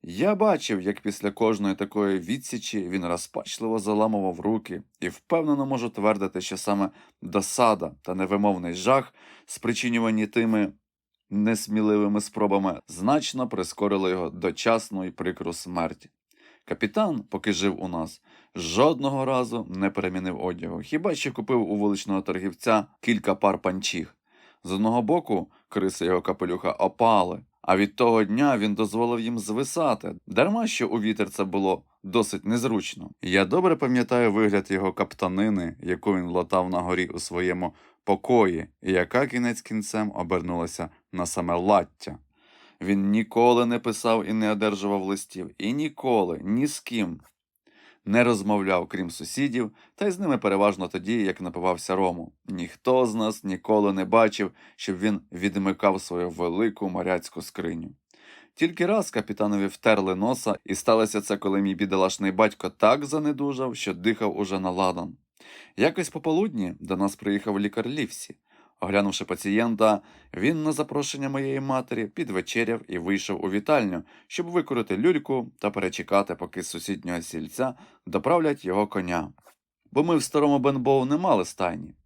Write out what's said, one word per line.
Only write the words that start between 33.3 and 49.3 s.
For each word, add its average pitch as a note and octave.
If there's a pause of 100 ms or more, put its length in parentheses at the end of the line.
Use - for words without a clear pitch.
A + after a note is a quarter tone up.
добре D#3+
пам'ятаю B2
вигляд G2+
його F#2+
каптанини, F#2+
яку F#2
він F2+
латав F2+
на F2+
горі F2+
у -
своєму F2 (300)
покої, G2 (160)
і F#2+
яка F#2
кінець A#2+
кінцем G#2+
обернулася E2+ (240)
на F2+
саме F2
лаття. F2 (600)
Він G2
ніколи A#2
не A#2+
писав A2+
і G#2+
не A2
одержував G2+
листів, F#2+
і G#2
ніколи A#2+
ні A#2
з -
ким G2 (840)
не A#2
розмовляв, G2
крім F2+
сусідів, B2+ (240)